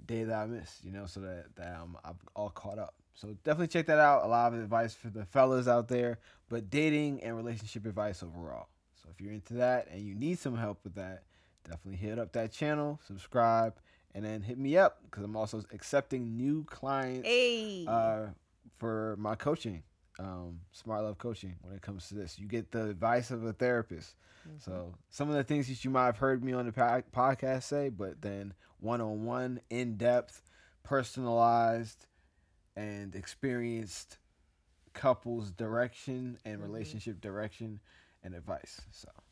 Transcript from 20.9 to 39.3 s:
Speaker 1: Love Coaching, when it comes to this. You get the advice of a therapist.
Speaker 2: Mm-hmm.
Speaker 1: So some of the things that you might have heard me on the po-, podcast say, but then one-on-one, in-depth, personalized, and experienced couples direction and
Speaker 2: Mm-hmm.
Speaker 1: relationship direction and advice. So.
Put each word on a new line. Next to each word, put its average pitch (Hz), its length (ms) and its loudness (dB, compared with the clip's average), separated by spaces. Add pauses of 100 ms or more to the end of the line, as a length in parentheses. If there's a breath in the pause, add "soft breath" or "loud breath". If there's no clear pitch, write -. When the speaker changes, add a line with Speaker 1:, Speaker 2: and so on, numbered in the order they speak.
Speaker 1:
Love 107 140 -6
Coaching, 101 440 -8
when 92 140 -14
it 95 60 -14
comes 98 280 -10
to 101 60 -10
this. 95 220 -10
You 101 100 -12
get 113 240 -4
the 110 180 -2
advice 113 420 0
of 113 120 -4
a 110 100 -2
therapist. 120 600 -2 (320 loud breath)
Speaker 2:
Mm-hmm. 156 120 -16
Speaker 1:
So 90 380 -10 (120)
some 147 200 -4
of 147 60 0
the 139 80 2
things 143 240 0
that 127 160 -6
you 131 60 -2
might 131 180 6
have 113 100 2
heard 131 260 2
me 131 100 -2
on 123 120 -2
the 117 80 -4
po-, 120 300 4 (100)
podcast 131 500 2
say, 143 260 0
but 95 320 -6
then 101 320 -6 (260 soft breath)
one-on-one, 117 920 -2
in-depth, 120 720 2 (420 soft breath)
personalized, 117 1200 4 (720)
and 101 400 -8
experienced 117 1040 -6 (760)
couples 117 580 0
direction 120 960 -4
and 107 100 -8
Speaker 2:
Mm-hmm. 104 80 -10
Speaker 1:
relationship 104 580 -8
direction 107 580 -8 (440 soft breath)
and 92 120 -12
advice. 80 460 -10 (100)
So. - 180 -20 (220)